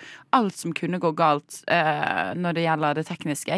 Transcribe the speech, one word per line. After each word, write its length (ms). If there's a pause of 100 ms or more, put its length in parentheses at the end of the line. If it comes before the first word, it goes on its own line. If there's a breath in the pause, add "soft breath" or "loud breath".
(340 loud breath)
alt 240
som 160
kunne 260
gå 160
galt, 520
eh, 680
når 200
det 120
gjelder 280
det 120
tekniske, 500